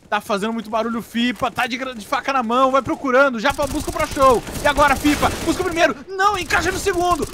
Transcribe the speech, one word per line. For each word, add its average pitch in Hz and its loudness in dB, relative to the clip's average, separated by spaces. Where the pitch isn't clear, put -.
Tá 208 0
fazendo 214 -4
muito 226 -6
barulho 226 -2
o - -6
FIPA, 240 -2
tá 233 -4
de 240 -6
gra-, 254 -8
de 208 -14
faca 269 -4
na 269 0
mão, 254 2
vai 269 2
procurando. 254 2
Já 269 0
pra, 285 -4
busca 285 -6
o - -4
Pro 320 -2
Show. 262 4
E - 4
agora 285 4
FIPA, 294 2
busca 330 0
o - 0
primeiro. 330 2
Não, 392 2
encaixa 349 0
no 370 -4
segundo. 349 0